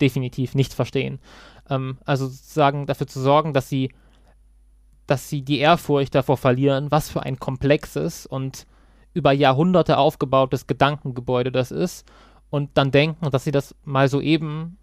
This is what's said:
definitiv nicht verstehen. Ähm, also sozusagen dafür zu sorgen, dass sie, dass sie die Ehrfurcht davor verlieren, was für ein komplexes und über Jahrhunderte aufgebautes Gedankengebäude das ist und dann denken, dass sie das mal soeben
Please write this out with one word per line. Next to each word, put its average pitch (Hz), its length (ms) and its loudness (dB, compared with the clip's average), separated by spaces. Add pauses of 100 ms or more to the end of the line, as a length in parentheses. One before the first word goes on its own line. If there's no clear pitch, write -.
definitiv 127 540 -2
nicht 135 180 0
verstehen. 131 460 -4 (500)
Ähm, 131 360 -4
also 135 220 -2
sozusagen 143 600 -2
dafür 139 200 -4
zu - 140 -12
sorgen, 147 320 2
dass 135 160 0
sie, 131 220 -2 (1160)
dass 135 220 -4
sie 143 120 -6
die 131 180 -4
Ehrfurcht 143 560 2
davor 135 220 2
verlieren, 139 540 0
was 151 180 0
für - 140 -8
ein 135 160 -8
komplexes 143 840 -2
und 135 400 -8 (480)
über 143 180 2
Jahrhunderte 147 680 4
aufgebautes 135 680 0
Gedankengebäude 127 840 -2
das 127 200 -2
ist 165 340 -6 (460)
und 143 240 -4
dann 139 160 2
denken, 151 400 2
dass 131 120 0
sie 156 80 -4
das 139 320 -2
mal 139 240 2
soeben 156 760 -2